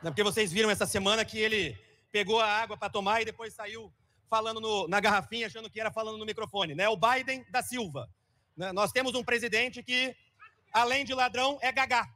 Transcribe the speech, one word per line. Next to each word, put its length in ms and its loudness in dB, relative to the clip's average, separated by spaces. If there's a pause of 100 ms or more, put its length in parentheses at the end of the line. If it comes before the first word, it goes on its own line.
Não 60 -4
é 20 -4
porque 120 0
vocês 300 2
viram 180 4
essa 160 2
semana 380 2
que 140 -8
ele 400 0 (340)
pegou 280 2
a 60 4
água 300 -2
pra 140 -6
tomar 320 0
e 20 -2
depois 300 -12
saiu 360 -14 (380)
falando 320 0
no, 260 0
na 140 2
garrafinha, 460 2
achando 220 -12
que 120 -12
era 100 -2
falando 260 -6
no 80 -10
microfone, 500 -4
né? 140 2
O 80 2
Biden 540 2
da 120 0
Silva. 460 -6 (480)
Né? 160 -6
Nós 200 2
temos 220 0
um 100 -2
presidente 580 0
que, 340 0 (560)
além 320 2
de 80 -6
ladrão, 480 0
é 120 0
gagá. 440 0